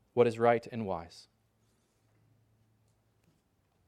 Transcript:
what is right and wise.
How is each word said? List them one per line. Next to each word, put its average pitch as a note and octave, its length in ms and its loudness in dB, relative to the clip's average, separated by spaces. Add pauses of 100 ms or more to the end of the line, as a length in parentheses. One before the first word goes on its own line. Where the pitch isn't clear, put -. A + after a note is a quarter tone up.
(140)
what A#2+ 120 6
is A2 120 -4
right A#2 320 2
and A2+ 160 -8
wise. E2+ 400 -10 (2500)